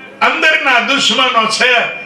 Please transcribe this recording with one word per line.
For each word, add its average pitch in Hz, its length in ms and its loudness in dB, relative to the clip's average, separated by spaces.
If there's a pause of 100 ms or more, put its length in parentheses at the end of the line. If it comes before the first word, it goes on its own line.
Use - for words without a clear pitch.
(220)
અંદરના 311 580 2
દુશ્મનો 247 680 0
છે 247 260 0 (340)